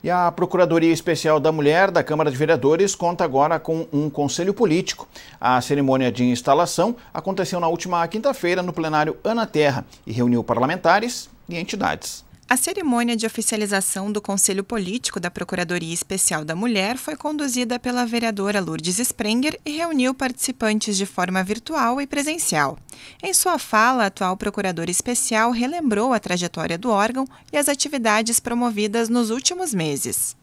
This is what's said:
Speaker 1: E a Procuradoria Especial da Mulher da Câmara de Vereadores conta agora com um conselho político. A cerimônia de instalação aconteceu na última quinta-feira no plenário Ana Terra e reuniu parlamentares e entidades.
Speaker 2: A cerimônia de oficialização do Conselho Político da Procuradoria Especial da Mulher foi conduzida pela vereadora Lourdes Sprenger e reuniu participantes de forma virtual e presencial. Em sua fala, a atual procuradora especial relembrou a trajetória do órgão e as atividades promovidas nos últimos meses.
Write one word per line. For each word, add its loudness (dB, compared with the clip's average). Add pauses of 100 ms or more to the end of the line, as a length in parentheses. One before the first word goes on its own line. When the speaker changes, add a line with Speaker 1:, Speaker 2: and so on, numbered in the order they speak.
Speaker 1:
E -2
a 4
Procuradoria 4
Especial 2
da 4
Mulher 4
da 2
Câmara 0
de -4
Vereadores 2
conta -2
agora 2
com -4
um 0
conselho -2
político. 0 (320)
A 2
cerimônia 2
de 0
instalação 2 (200)
aconteceu -4
na 2
última 0
quinta-feira 0
no -4
plenário 0
Ana 0
Terra 2 (200)
e -10
reuniu 2
parlamentares 2 (180)
e -10
entidades. -6 (200)
Speaker 2:
A 4
cerimônia -2
de -4
oficialização -2
do -2
Conselho 0
Político -6
da -4
Procuradoria -4
Especial -2
da -6
Mulher -2
foi -8
conduzida -4
pela -2
vereadora -2
Lourdes -4
Sprenger -2
e -6
reuniu 0
participantes -2
de 0
forma -2
virtual -2
e -4
presencial. -2 (460)
Em -4
sua 2
fala, 2
a 2
atual -2
procuradora -4
especial 0
relembrou 0
a 2
trajetória -4
do -4
órgão 2 (280)
e 0
as 2
atividades 0
promovidas 0
nos 2
últimos -2
meses. -2